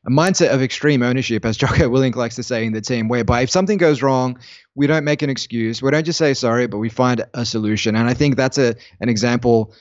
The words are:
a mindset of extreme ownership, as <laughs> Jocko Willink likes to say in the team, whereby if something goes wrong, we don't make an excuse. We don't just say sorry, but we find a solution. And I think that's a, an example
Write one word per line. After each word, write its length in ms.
a 40
mindset 420
of 80
extreme 400
ownership, 440
as 120
<laughs> 40
Jocko 280
Willink 260
likes 200
to 80
say 220
in 80
the 80
team, 260
whereby 340
if 80
something 300
goes 240
wrong, 340
we 120
don't 160
make 200
an 80
excuse. 500
We 80
don't 160
just 140
say 160
sorry, 320
but 100
we 120
find 440
a 100
solution. 520
And 120
I 60
think 220
that's 240
a, 160
an 80
example 720